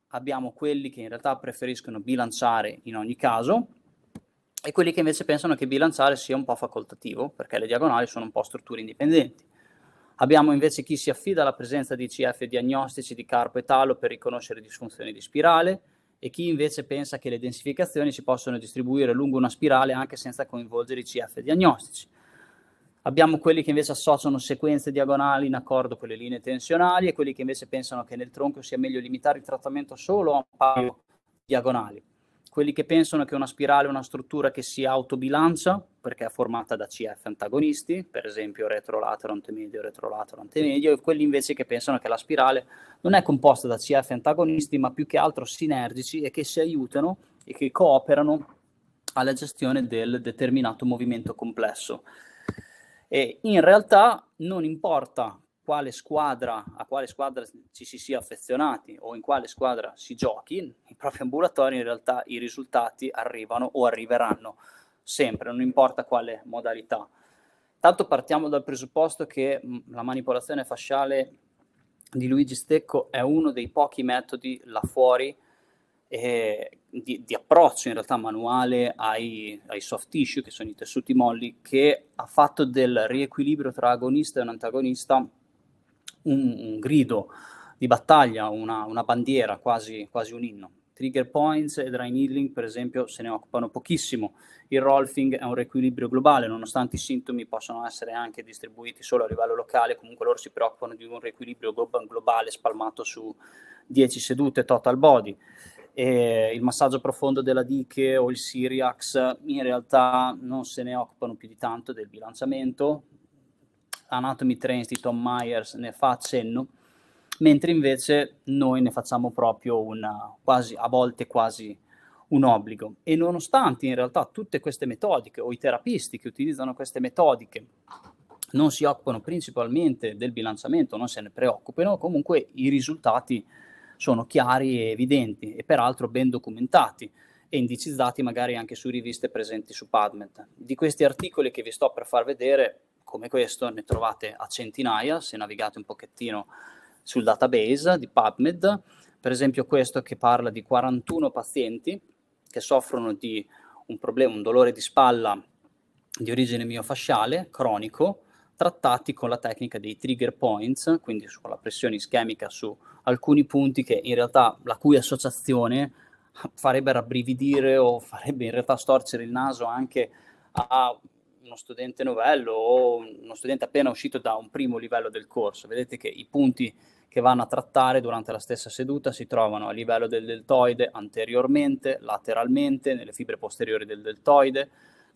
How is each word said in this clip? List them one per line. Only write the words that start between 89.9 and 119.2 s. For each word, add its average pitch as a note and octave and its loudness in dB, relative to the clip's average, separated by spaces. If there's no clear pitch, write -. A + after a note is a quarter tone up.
quasi A2+ -6
un A#2+ -10
inno. G2+ -16
Trigger B2+ -2
points D3+ 0
e C3 -4
dry B2 -6
needling, C3+ 0
per A#2+ -6
esempio, A#2+ -6
se - -16
ne A2+ -8
occupano A2+ -6
pochissimo. B2 -4
Il C3+ 2
rolfing C3+ 2
è C3 -6
un B2 -4
riequilibrio B2 -2
globale, C3 4
nonostante A2+ -4
i - -6
sintomi B2 -6
possono A#2 -10
essere A#2 -12
anche A#2 -10
distribuiti A2+ -18
solo A#2+ 0
a - -6
livello A#2 -2
locale, A#2+ -2
comunque A#2 -12
loro A#2+ 2
si - -18
preoccupano A2+ -4
di A2+ -20
un A#2 -16
riequilibrio A#2 -10
glo-, A#2 -4
globale A2+ -2
spalmato A2 -6
su A2 -14
dieci B2+ 2
sedute C3 0
total B2+ 2
body. B2+ 6
E A#2 2
il B2 -6
massaggio B2+ 0
profondo C3+ -2
della C3 2
diche C3 -2
o B2+ 2
il B2 -6
Siriax B2+ -2
in C#3 -4
realtà B2+ 2
non B2+ -8
se C3 -10
ne B2 -8
occupano A#2 -8
più A2 -20
di A2 -20
tanto A#2 -8
del A2 -12
bilanciamento. C3 -4
Anatomy B2+ -2
Trains B2 -2
di A#2+ -10
Tom A#2+ -4
Myers A#2+ -4
ne A#2 -10
fa C3+ 0
accenno, A#2+ -4
mentre D#3+ 6
invece C#3+ 2
noi C3+ 2
ne B2 4
facciamo A#2+ -2